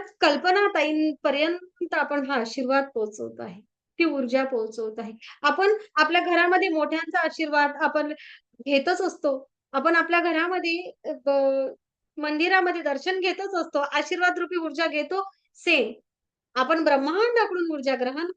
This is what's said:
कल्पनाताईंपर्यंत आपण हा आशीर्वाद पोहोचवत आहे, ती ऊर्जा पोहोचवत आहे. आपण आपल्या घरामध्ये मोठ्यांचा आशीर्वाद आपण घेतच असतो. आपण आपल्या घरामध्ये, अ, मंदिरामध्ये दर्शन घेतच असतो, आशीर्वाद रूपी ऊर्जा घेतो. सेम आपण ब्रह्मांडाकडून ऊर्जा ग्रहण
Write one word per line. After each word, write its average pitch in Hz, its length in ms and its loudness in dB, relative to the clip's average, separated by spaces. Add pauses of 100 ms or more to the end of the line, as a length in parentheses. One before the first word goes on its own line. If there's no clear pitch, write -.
(200)
कल्पनाताईंपर्यंत 311 1700 2
आपण 285 320 0
हा 277 100 -2
आशीर्वाद 254 480 0 (100)
पोहोचवत 233 460 -6
आहे, 196 200 -12 (380)
ती 339 80 2
ऊर्जा 269 400 0
पोहोचवत 220 520 -6
आहे. 220 140 -10 (320)
आपण 370 300 4 (220)
आपल्या 320 260 4
घरामध्ये 349 480 2
मोठ्यांचा 320 500 -2
आशीर्वाद 294 600 0
आपण 294 300 0 (540)
घेतच 285 360 2
असतो. 302 300 -2 (420)
आपण 311 220 2
आपल्या 339 260 4
घरामध्ये, 339 540 0 (280)
अ, - 80 -6 (1080)
मंदिरामध्ये 339 640 2
दर्शन 294 380 -2
घेतच 381 360 -2
असतो, 320 220 -2 (140)
आशीर्वाद 359 460 0
रूपी 359 200 -4
ऊर्जा 320 300 -2
घेतो. 302 340 -2 (360)
सेम 269 340 0 (640)
आपण 302 280 0
ब्रह्मांडाकडून 349 880 2
ऊर्जा 269 240 -2
ग्रहण 269 400 -4